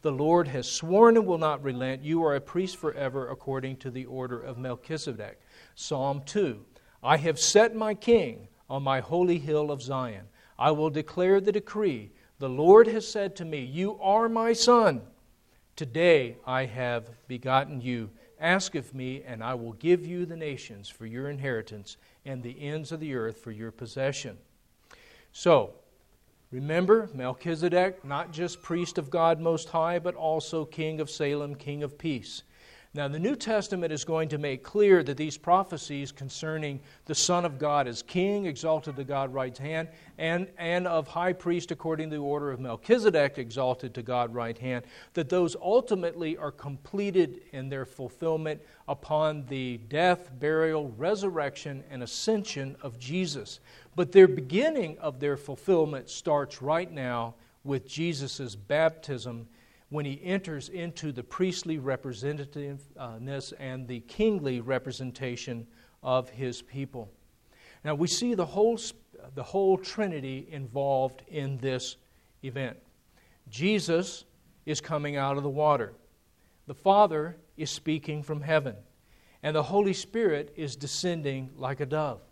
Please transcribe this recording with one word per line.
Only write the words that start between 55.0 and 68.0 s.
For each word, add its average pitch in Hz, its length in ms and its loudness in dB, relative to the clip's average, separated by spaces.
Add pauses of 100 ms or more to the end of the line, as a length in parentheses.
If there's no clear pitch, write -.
their 143 160 0
fulfillment 147 760 0
starts 147 520 -2
right 165 280 -2
now 123 460 -6 (300)
with 135 200 -4
Jesus' 139 720 -6
baptism 123 920 -2 (400)
when 147 140 -6
he 139 200 -8
enters 180 460 -6
into 170 420 -8
the 123 120 -10
priestly 175 540 -4
representativeness 139 1800 -8
and 127 280 -10
the 120 140 -8
kingly 165 580 0
representation 123 1080 -6 (360)
of 131 300 0
his 123 320 -8
people. 131 440 -12 (760)
Now, 151 100 -2
we 156 140 0